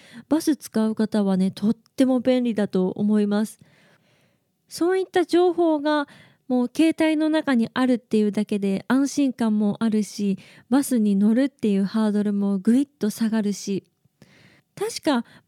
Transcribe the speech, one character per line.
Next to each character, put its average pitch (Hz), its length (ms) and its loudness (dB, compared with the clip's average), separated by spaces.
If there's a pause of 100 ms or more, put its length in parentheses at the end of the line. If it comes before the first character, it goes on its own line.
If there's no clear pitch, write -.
(280)
バ 311 120 2
ス 311 140 0
使 - 340 -2
う 220 60 -4
方 214 300 0
は 190 120 2
ね、 185 140 0
と 208 200 -2
っ 226 40 0
て - 320 0
も 254 140 2
便 254 240 0
利 233 100 -2
だ 202 140 -2
と 185 220 0
思 208 300 0
い 208 60 0
ま 208 180 -2
す。 - 140 -10 (1080)
そ 349 240 -2
う 381 60 0
い 381 40 0
っ 359 40 -6
た 359 200 0
情 349 260 2
報 330 280 0
が 302 280 -2 (380)
も 247 180 0
う 240 100 -4
携 320 240 2
帯 311 180 2
の 311 120 0
中 302 260 0
に 226 200 0
あ 254 100 0
る 254 100 2
っ 226 40 0
て - 200 -2
い 214 40 4
う 208 100 0
だ 208 120 -2
け 208 140 -4
で 196 300 -2
安 269 200 2
心 277 240 0
感 220 260 -2
も 208 220 0
あ 226 80 0
る 214 160 0
し、 196 340 -4 (320)
バ 269 140 2
ス 254 140 0
に 208 180 2
乗 208 180 4
る 262 100 2
っ 285 40 0
て 214 240 -2
い 196 60 2
う 196 60 0
ハ 220 260 0
ー - 20 0
ド 208 100 0
ル 208 100 -2
も 202 260 -2
ぐ 220 180 2
い 277 60 2
っ 285 40 -6
と - 240 -6
下 220 200 -4
が 220 120 -2
る 208 100 -2
し、 196 320 -8 (920)
確 440 260 -8
か 262 220 -2 (240)